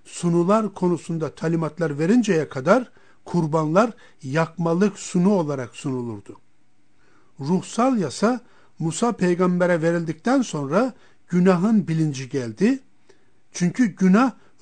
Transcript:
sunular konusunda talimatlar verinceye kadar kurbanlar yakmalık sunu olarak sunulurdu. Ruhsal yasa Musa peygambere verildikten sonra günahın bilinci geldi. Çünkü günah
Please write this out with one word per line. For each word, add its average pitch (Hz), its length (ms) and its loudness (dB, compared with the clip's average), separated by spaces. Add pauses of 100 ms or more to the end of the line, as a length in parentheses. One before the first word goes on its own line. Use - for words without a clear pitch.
sunular 180 680 0
konusunda 165 640 -4
talimatlar 160 640 -4
verinceye 180 500 2
kadar 185 420 0 (340)
kurbanlar 160 680 0 (320)
yakmalık 165 760 -2
sunu 185 340 0
olarak 143 420 -4
sunulurdu. 120 640 -8 (1000)
Ruhsal 202 580 0
yasa 208 440 -2 (380)
Musa 165 320 -2
peygambere 180 680 0
verildikten 170 600 0
sonra 170 520 -2 (340)
günahın 180 600 2
bilinci 151 420 -2
geldi. 139 500 -2 (720)
Çünkü 180 340 0
günah 202 460 4 (300)